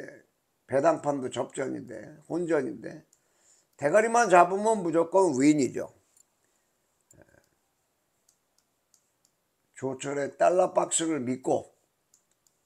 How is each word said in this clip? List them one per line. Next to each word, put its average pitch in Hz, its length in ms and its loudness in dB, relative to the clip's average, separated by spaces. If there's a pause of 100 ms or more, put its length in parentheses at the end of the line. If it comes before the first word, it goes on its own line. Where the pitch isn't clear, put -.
(680)
배당판도 143 640 -2
접전인데, 131 880 -10 (100)
혼전인데, 156 760 -4 (720)
대가리만 220 520 2
잡으면 190 540 4
무조건 170 560 2
윈이죠. 135 540 2 (3750)
조철의 139 640 -8
달러 175 340 2
박스를 160 480 -2
믿고 127 560 -4 (920)